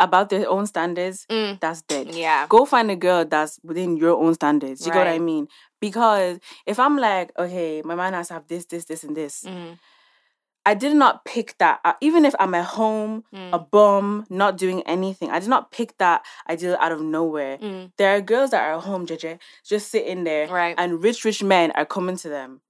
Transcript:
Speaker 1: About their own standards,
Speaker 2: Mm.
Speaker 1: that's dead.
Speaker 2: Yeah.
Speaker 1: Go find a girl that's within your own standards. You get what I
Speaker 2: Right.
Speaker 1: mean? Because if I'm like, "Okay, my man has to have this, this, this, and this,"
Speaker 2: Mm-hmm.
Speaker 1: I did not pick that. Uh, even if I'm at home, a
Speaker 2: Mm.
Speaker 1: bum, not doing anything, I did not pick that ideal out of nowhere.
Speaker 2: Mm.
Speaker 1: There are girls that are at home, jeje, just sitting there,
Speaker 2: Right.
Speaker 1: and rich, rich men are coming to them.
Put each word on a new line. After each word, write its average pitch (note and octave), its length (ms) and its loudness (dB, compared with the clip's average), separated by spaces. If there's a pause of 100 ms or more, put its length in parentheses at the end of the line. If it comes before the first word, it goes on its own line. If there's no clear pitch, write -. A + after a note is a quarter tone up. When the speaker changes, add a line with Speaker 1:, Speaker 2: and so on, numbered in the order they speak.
Speaker 1:
About F#3 300 4
their F#3+ 200 0
own G3 180 0
standards, F3+ 640 -6
Speaker 2:
Mm. G#3+ 300 -4
Speaker 1:
that's E3 240 -6
dead. D3+ 300 -6
Speaker 2:
Yeah. D#3 360 0
Speaker 1:
Go A#3 160 8
find A3+ 260 2
a F#3+ 40 -2
girl F3+ 300 2
that's D#3 380 -2
within E3+ 340 -2
your E3 240 4
own E3 120 4
standards. C#3+ 520 0
You E3 60 -2
get E3 80 4
what F3+ 80 4
I E3+ 40 0
Speaker 2:
Right. E3 100 -2
Speaker 1:
mean? D#3 260 -2 (320)
Because G3+ 600 0 (260)
if G#3+ 140 -4
I'm C#4+ 180 4
like, G3+ 400 0
"Okay, E3+ 460 -4
my E3 120 -8
man F#3 180 -2
has E3+ 160 -6
to F3 60 -14
have D#3+ 120 -16
this, F3 180 -10
this, E3+ 200 -12
this, D#3+ 180 -12
and D3+ 120 -10
this," D3+ 280 -10
Speaker 2:
Mm-hmm. F3 300 -14 (920)
Speaker 1:
I G#3 120 4
did C4+ 200 0
not C4+ 300 4
pick - 320 -6
that. E3 260 2
Uh, - 180 2
even D#4 220 4
if C#4+ 160 4
I'm F#3+ 140 2
at F3 120 0
home, A3 580 -2 (100)
a F#3 240 -4
Speaker 2:
Mm. D#3+ 140 -8
Speaker 1:
bum, G#3 580 4
not F#3+ 280 0
doing F#3 260 -4
anything, F#3 480 -4
I D#3+ 80 -2
did G3 100 -6
not B3+ 220 0
pick - 260 -8
that F3 260 2 (240)
ideal F3 320 -2
out E3 120 0
of D#3 100 -4
nowhere. D#3 560 -4
Speaker 2:
Mm. F#3+ 400 -12
Speaker 1:
There G3+ 180 4
are G#3 60 0
girls A#3+ 300 0
that G3+ 120 0
are D#3 120 -2
at E3 80 -10
home, F#3 240 -6
jeje, E3 320 -10 (260)
just G#3 240 -4
sitting G#3 340 -4
there, D#3 260 -2
Speaker 2:
Right. F3 280 -2
Speaker 1:
and F3 240 -2
rich, A3+ 240 0
rich G#3+ 160 -2
men F#3 300 2
are D3+ 140 -2
coming F#3 320 -6
to E3+ 120 -14
them. C3+ 400 -12